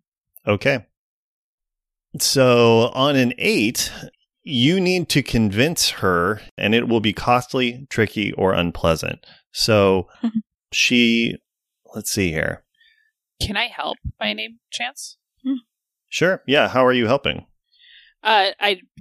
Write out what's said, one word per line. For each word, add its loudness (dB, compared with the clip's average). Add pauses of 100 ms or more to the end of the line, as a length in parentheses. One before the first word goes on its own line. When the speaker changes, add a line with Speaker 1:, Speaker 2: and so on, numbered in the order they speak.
(460)
Speaker 1:
Okay. 0 (1300)
So 4
on 0
an 2
eight, -2 (520)
you 2
need 0
to 0
convince 0
her, -2 (160)
and -2
it 2
will 2
be 0
costly, -2
tricky, -2
or 0
unpleasant. -4 (260)
So 2 (160)
Speaker 2:
<laughs> -8
Speaker 1:
she, 2 (580)
let's -10
see 0
here. -4 (760)
Speaker 3:
Can -6
I -2
help -8 (200)
by -6
any -10 (120)
chance? -12 (260)
Speaker 2:
Hmm. -4 (540)
Speaker 1:
Sure. -2
Yeah. 4
How 2
are 4
you 2
helping? -2 (760)
Speaker 3:
Uh, 2
I, -2 (220)